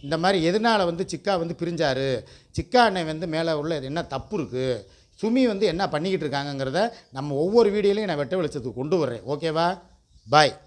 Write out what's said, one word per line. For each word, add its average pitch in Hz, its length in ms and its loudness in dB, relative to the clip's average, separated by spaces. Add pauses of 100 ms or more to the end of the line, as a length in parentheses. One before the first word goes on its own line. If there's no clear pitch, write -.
இந்த 147 140 -4
மாதிரி 185 280 2
எதனால 214 400 2
வந்து 170 220 -2
சிக்கா 190 300 -2
வந்து 165 220 -4
பிரிஞ்சாரு, 147 500 0 (460)
சிக்கா - 300 4
அண்ணன் 180 260 0
வந்து 160 240 -6
மேல 165 240 0
உள்ள 151 220 -4 (100)
என்ன 165 120 -4 (120)
தப்பு 135 240 -8
இருக்கு, 127 260 -4 (540)
சுமி 226 260 2
வந்து 208 200 0
என்ன 175 220 2
பண்ணிக்கிட்டு 175 380 -2
இருக்காங்கங்கிறத 139 560 -2 (300)
நம்ம 139 240 -6
ஒவ்வொரு 208 360 4
வீடியோலையும் 202 400 0
நான் 147 100 -2
வெட்ட 143 160 -4
வெளிச்சத்துக்கு 127 440 -6
கொண்டு 160 180 0
வர்றேன். 123 280 -4
ஓகேவா? 160 380 -2 (640)
பாய். 139 260 6 (140)